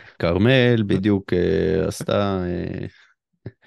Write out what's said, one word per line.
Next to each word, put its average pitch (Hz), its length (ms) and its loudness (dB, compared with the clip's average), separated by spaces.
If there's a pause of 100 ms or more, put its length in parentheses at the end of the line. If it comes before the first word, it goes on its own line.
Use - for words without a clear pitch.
(180)
כרמל 117 680 2
בדיוק, 101 460 0
אה, 87 560 0
עשתה, 98 580 -4
אה, 90 400 -8 (800)